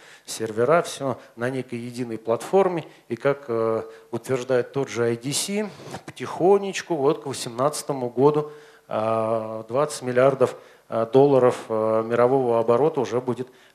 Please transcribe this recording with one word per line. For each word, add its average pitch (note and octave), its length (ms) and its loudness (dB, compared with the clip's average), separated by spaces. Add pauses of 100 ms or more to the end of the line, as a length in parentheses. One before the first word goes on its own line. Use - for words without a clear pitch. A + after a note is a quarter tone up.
(240)
сервера, A#2 580 0
всё C3+ 360 -6 (160)
на A#2+ 160 -6
некой B2+ 300 -8
единой A#2+ 380 -8
платформе. F3 640 0 (240)
И A#2 80 -6
как, C#3+ 320 -2
э, A2+ 340 0 (300)
утверждает B2 600 -2
тот C3+ 160 -4
же A#2 180 -2
I A#2 100 0
D B2+ 160 -6
C, G3+ 360 -4 (380)
потихонечку F#3+ 880 0
вот D3+ 300 0
к - 20 -12
восемнадцатому B2+ 840 -4
году, D3 420 2 (340)
э, A2 800 -2
двадцать C#3+ 360 -4
миллиардов, C3 520 2 (360)
э, A2+ 220 -2
долларов, C3+ 440 6 (120)
э, A2 380 0
мирового A#2+ 520 2
оборота B2 420 2
уже A2+ 200 -2
будет B2+ 280 -4 (260)